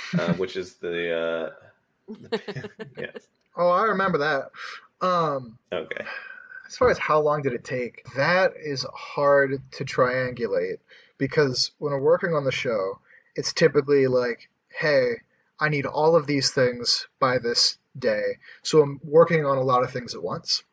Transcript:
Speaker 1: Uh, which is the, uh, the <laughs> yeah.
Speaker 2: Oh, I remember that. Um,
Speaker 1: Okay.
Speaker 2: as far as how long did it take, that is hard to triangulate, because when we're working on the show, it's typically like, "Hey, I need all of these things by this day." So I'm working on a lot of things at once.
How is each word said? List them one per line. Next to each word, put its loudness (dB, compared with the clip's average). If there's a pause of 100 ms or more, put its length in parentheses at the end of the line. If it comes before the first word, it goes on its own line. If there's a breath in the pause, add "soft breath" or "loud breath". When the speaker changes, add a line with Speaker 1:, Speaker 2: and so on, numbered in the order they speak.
(180)
Speaker 1:
Uh, 0
which -6
is -8
the, -4
uh, -8
the -10 (140)
<laughs> -20
yeah. -10 (440)
Speaker 2:
Oh, 2
I 4
remember 0
that. -2 (560 loud breath)
Um, -2 (140)
Speaker 1:
Okay. -6 (600 loud breath)
Speaker 2:
as -18
far 4
as 2
how 0
long 0
did -2
it -8
take, -8 (140)
that 2
is -6
hard 2 (120)
to -8
triangulate, -2 (400 soft breath)
because 0
when -6
we're -2
working 2
on 0
the 0
show, -4 (360 soft breath)
it's -6
typically 4
like, 0 (200)
"Hey, 0 (460)
I 0
need -2
all 4
of 0
these 0
things 0 (120)
by 2
this 0 (200)
day." -2 (260 loud breath)
So 4
I'm 0
working 4
on 2
a 0
lot 2
of -6
things -8
at -12
once. -4